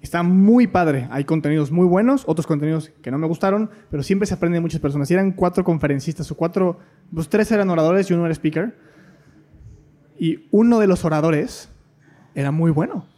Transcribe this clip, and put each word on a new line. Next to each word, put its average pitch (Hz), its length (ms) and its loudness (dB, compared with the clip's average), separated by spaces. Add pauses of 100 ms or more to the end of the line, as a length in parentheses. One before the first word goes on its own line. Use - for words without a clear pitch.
Está 175 220 -4
muy 202 440 6
padre. 170 440 0
Hay 139 140 -4
contenidos 147 460 -2
muy 175 160 2
buenos, 220 400 2
otros 165 200 -2
contenidos 156 440 -2 (120)
que 123 80 -10
no 135 80 -4
me 160 80 -2
gustaron, 196 440 -2 (200)
pero 143 120 -6
siempre 196 240 0
se 190 80 -4
aprende 170 220 -2
de 170 40 0
muchas 165 200 -4
personas. 143 300 -2
Y 175 40 2
eran 190 180 0
cuatro 180 320 -2
conferencistas, 151 680 -2
o 156 40 -8
cuatro, 175 440 -2 (360)
pues 160 140 -6
tres 214 240 0
eran 202 180 2
oradores 175 400 2
y 180 40 2
uno 170 120 0
era 160 80 -2
speaker. 160 420 -4 (1400)
Y - 320 -4
uno 233 280 4
de 214 80 4
los 180 180 2
oradores 156 680 -2 (640)
era 139 160 -4
muy 165 200 2
bueno 170 360 -2 (120)